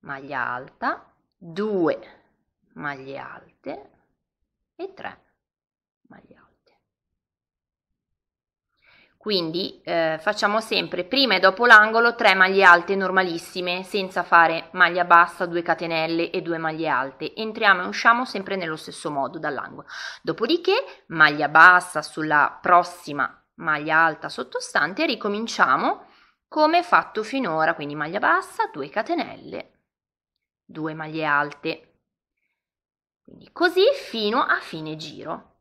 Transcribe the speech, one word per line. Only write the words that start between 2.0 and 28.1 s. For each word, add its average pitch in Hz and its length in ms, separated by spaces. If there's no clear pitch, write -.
maglie 135 420
alte - 720
e 381 160
tre - 320
maglie - 300
alte. - 400
Quindi, 180 640
eh, 165 400
facciamo 208 400
sempre 180 420
prima 254 320
e 185 40
dopo 190 260
l'angolo 226 500
tre 214 180
maglie 190 300
alte 175 320
normalissime, 185 880
senza 190 400
fare 165 480
maglia 180 320
bassa, 175 420
due 170 160
catenelle 165 680
e 185 120
due 165 160
maglie 160 300
alte. 139 480
Entriamo 214 480
e 190 40
usciamo 233 360
sempre 196 320
nello 165 220
stesso 165 340
modo 139 260
dall'angolo. 143 480
Dopodiché 339 840
maglia 151 420
bassa 165 520
sulla 151 600
prossima 175 840
maglia 156 420
alta 160 320
sottostante 196 720
e 330 40
ricominciamo 214 1000
come 311 360
fatto 196 380
finora, 170 540
quindi 147 200
maglia 156 240